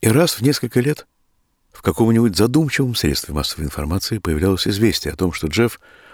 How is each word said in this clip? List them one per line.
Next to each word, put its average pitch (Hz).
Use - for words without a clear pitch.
И 117
раз 147
в -
несколько 127
лет 143
в -
каком-нибудь 113
задумчивом 127
средстве 71
массовой 73
информации 78
появлялось 90
известие 98
о 78
том, 90
что -
Джефф, 113